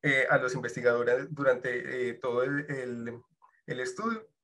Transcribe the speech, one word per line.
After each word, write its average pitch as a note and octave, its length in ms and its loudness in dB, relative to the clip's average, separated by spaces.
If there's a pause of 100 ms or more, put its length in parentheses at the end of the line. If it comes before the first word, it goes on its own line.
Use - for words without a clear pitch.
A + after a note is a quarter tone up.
eh, C3+ 260 4
a C#3+ 80 6
los B2+ 160 2
investigadores A#2+ 760 2
durante, B2+ 760 0
eh, A#2 40 -4
todo B2 300 0
el, C#3+ 260 -2
el, A#2+ 500 -6 (460)
el B2+ 140 -6
estudio. A3 500 -4 (140)